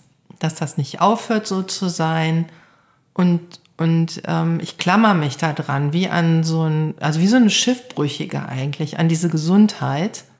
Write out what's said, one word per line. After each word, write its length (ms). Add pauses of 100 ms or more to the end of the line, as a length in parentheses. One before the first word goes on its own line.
(380)
dass 160
das 220
nicht 240
aufhört, 480
so 140
zu 260
sein. 560 (720)
Und, 260 (380)
und, 480
ähm, 360
ich 160
klammer 360
mich 240
da 160
dran, 380
wie 160
an 360
so 180
ein, 380
also 180
wie 80
so 100
eine 140
Schiffbrüchige 960
eigentlich, 520
an 80
diese 200
Gesundheit 920 (180)